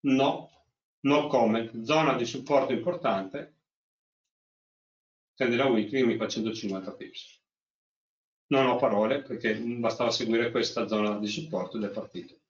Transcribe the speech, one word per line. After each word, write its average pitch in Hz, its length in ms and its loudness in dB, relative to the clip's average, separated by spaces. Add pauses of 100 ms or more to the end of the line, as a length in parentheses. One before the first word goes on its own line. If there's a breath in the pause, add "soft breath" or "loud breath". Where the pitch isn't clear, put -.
No, 135 440 2 (520)
no 143 260 4
comment, 113 540 2
zona 143 340 2
di 120 100 -2
supporto 135 480 0
importante, 101 800 -4 (1800)
candela 120 320 2
weekly 123 360 2
mi 113 140 4
fa 110 100 -2
centocinquanta 104 680 -4
pips. - 460 -16 (1080)
Non 135 200 4
ho 120 100 2
parole 113 440 2
perché - 380 -2
bastava 117 500 -2
seguire 113 420 0
questa 110 360 -2
zona 104 320 0
di 104 80 -4
supporto 101 500 -6
ed 104 60 -4
è 101 60 -4
partito. - 500 -12 (100)